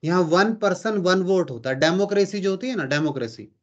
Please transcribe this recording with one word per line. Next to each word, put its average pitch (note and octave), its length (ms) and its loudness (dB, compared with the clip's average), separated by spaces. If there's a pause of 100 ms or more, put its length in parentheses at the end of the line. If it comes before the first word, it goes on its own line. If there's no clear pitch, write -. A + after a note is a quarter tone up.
यहाँ F3 260 2
one F#3+ 200 4 (140)
person G#3 400 0
one F#3 240 4
vote F3+ 240 0
होता A#2+ 180 -6
है, C3 60 -2
डेमोक्रेसी G3 640 0
जो F#3+ 120 -2
होती F#3+ 180 -6
है B3+ 60 -6
ना, F3+ 100 -4
डेमोक्रेसी। C3 600 -4 (160)